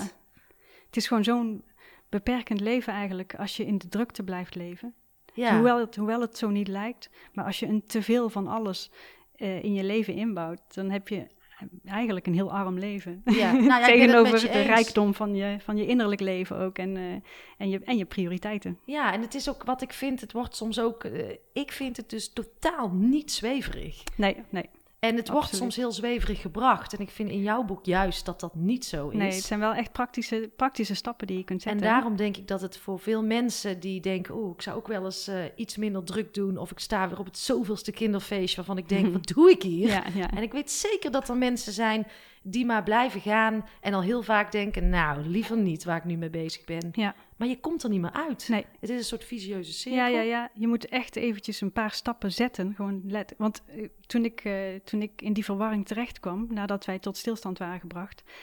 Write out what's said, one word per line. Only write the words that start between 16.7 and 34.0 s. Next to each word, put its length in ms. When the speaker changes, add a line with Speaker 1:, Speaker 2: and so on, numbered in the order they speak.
Speaker 1:
en, 180
eh, 60
en 100
je, 160
en 120
je 80
prioriteiten. 800
Speaker 2:
Ja, 280
en 80
het 140
is 140
ook 160
wat 180
ik 100
vind, 280
het 120
wordt 240
soms 240
ook, 240
eh, 240
ik 200
vind 240
het 140
dus 220
totaal 580
niet 420
zweverig. 720
Speaker 1:
Nee, 200
nee. 200
Speaker 2:
En 180
het 120
wordt 160
Speaker 1:
Absoluut. 180
Speaker 2:
soms 140
heel 160
zweverig 480
gebracht. 520
En 60
ik 120
vind 200
in 120
jouw 220
boek 200
juist 420
dat 140
dat 140
niet 300
zo 240
is. 100
Speaker 1:
Nee, 140
het 120
zijn 160
wel 140
echt 180
praktische, 640
praktische 380
stappen 320
die 100
je 80
kunt 200
Speaker 2:
En 60
Speaker 1:
zetten. 180
Speaker 2:
daarom 280
denk 200
ik 120
dat 120
het 160
voor 220
veel 260
mensen 560
die 200